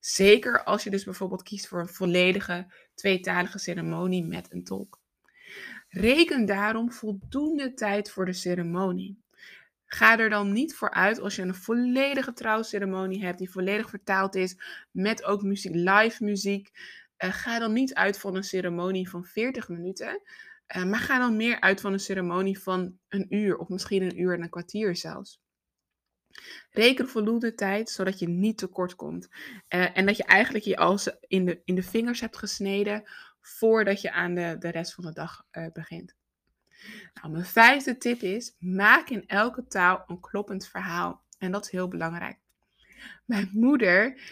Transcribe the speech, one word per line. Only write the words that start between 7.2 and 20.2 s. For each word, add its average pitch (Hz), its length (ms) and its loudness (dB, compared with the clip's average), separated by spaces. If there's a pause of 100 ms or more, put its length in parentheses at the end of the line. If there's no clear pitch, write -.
tijd 208 360 -2
voor 190 140 -4
de 180 80 -4
ceremonie. 180 920 -4 (680)
Ga 220 240 8
er 220 120 4
dan 202 220 2
niet 262 220 0
voor - 160 -2
uit 208 300 2
als 202 160 -6
je 196 60 -6
een 185 120 -4
volledige 254 760 0
trouwceremonie 202 920 -4
hebt 180 140 -4
die 185 120 -8
volledig 196 400 -2
vertaald 196 440 -2
is 185 220 -2 (340)
met 208 340 -2
ook 202 180 0
muziek, 196 320 -4
live 202 500 4
muziek. 202 460 -2 (460)
Eh, 190 160 -4
ga 233 260 -4
dan 226 140 -2
niet 262 220 0
uit 196 240 2
van 190 180 -6
een 190 80 -4
ceremonie 185 640 -2
van 180 160 -10
veertig 240 440 -6
minuten, 180 540 -8 (440)